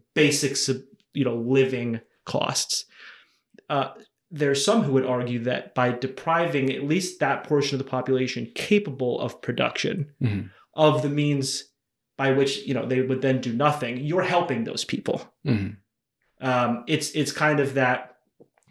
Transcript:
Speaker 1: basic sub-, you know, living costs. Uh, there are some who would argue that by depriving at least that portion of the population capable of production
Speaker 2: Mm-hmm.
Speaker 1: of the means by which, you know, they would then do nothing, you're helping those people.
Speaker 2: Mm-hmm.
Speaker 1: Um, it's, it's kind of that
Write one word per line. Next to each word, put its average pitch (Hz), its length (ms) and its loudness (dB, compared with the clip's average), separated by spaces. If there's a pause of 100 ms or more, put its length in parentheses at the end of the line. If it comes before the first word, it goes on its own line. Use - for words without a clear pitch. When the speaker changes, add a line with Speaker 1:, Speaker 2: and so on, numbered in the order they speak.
(140)
Speaker 1:
basic 143 420 2
sub-, - 280 -2 (300)
you 139 120 0
know, 117 100 -2
living 120 680 0 (240)
costs. - 600 -4 (840)
Uh, 139 200 -2 (400)
there 147 220 0
are 139 40 2
some 208 280 4
who 139 80 0
would 131 140 4
argue 123 340 -2
that 123 340 -4
by 123 180 2
depriving 139 840 0
at 135 100 -6
least 165 380 -2
that 139 240 0
portion 143 300 2
of 131 80 -2
the - 60 -16
population 127 640 0
capable 127 680 0
of - 200 -6
production - 720 -2 (100)
Speaker 2:
Mm-hmm. 101 260 0 (260)
Speaker 1:
of 151 280 4
the 147 80 0
means 143 540 -2 (540)
by 135 160 2
which, 135 240 2 (100)
you 139 60 0
know, 123 120 -2
they 131 160 2
would 127 200 0
then 131 180 2
do 117 140 -4
nothing, 127 440 0
you're 151 260 0
helping 175 420 0
those - 180 -6
people. - 500 -6 (120)
Speaker 2:
Mm-hmm. - 1000 -6
Speaker 1:
Um, 123 420 0
it's, 151 240 -2
it's 143 200 -2
kind 151 300 2
of 123 140 -2
that 127 420 0 (540)